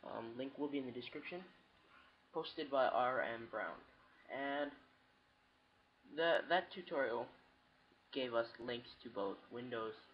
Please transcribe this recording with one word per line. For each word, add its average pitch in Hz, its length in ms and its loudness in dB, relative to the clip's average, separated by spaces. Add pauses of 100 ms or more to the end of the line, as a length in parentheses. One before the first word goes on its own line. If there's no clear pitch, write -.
um, 113 200 -6 (120)
link 135 180 -6
will 143 120 -2
be 143 100 -2
in 131 80 -2
the 120 60 -6
description, 147 480 -8 (920)
posted 160 380 -4
by 135 160 8
R 127 340 4
M 117 300 -2
Brown, 92 260 -2 (560)
and 139 380 0 (1500)
the, 165 220 6 (100)
that 180 240 2
tutorial 131 540 0 (880)
gave 127 200 0
us 117 140 6 (180)
links 120 240 -4 (140)
to 120 80 -10
both 101 260 0 (160)
Windows 120 400 -4 (220)